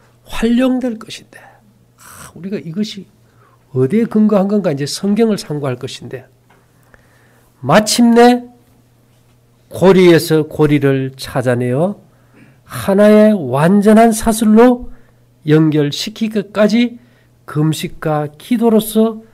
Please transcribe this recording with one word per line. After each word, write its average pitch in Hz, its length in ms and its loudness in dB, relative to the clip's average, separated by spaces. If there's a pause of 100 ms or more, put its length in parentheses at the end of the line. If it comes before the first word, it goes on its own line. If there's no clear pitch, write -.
(240)
활용될 240 760 -2
것인데, - 400 -20
아, - 960 -20
우리가 196 240 -12
이것이 180 480 -10 (680)
어디에 135 320 -2
근거한 208 440 0
건가? 190 240 -2
이제 139 140 -6
성경을 208 520 -2
상고할 143 380 -8
것인데, 127 500 -16 (1300)
마침내 233 840 2 (1200)
고리에서 170 760 4
고리를 139 720 -2
찾아내어 127 840 -4 (640)
하나의 214 680 2
완전한 202 800 2
사슬로 226 800 2 (560)
연결시키기까지 202 1500 -2 (460)
금식과 151 840 -6 (100)
기도로서 220 840 -2 (120)